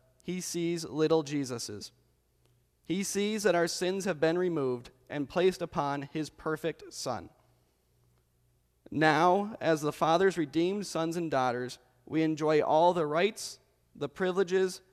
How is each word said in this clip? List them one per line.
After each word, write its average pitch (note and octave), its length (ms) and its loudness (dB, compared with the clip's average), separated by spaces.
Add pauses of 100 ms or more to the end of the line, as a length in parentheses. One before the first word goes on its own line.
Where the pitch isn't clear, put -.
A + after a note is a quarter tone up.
(220)
he F3+ 180 -6
sees E3+ 440 -4
little D#3 400 2
Jesuses. B2+ 640 -6 (960)
He F3+ 180 -2
sees G3+ 420 -2
that F#3+ 100 4
our E3+ 140 2
sins F#3 360 -2
have E3+ 160 -2
been D#3+ 160 4
removed C#3+ 540 -2 (180)
and C#3+ 200 -6
placed F3+ 340 2
upon C#3+ 500 -4
his D#3 180 -6
perfect D#3+ 640 -6
Son. - 380 -8 (1600)
Now, F3 720 4
as D#3+ 200 2
the D3 120 -2
Father's F3 440 2
redeemed E3+ 500 -2
sons E3 300 -4
and E3+ 140 -4
daughters, B2+ 480 -2 (260)
we D#3+ 180 0
enjoy D#3 380 2
all E3 320 4
the E3 140 0
rights, F3 520 -2 (380)
the C#3+ 120 -6
privileges, F#3 720 0 (100)